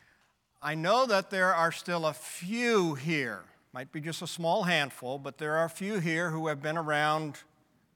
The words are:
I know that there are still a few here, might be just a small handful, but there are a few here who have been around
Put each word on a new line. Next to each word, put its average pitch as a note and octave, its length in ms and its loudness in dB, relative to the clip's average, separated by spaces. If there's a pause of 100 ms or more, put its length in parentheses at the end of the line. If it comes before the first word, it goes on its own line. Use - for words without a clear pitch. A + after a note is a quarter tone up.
(640)
I D3 120 -2
know G3 300 4
that G3+ 240 2
there F#3+ 240 4
are E3 180 4
still E3+ 360 -2
a D3+ 80 0
few G3+ 800 0
here, C3 480 -2 (320)
might C3 180 -12
be D#3+ 80 -8
just D#3+ 220 -8
a E3+ 40 -8
small F3 360 0
handful, C#3+ 560 -2
but C#3 180 -12
there D3+ 200 -2
are E3 100 4
a - 20 -2
few G3 300 -4
here E3 320 0
who D#3+ 160 -2
have C#3+ 160 -2
been D#3 160 -2
around D3+ 640 0 (560)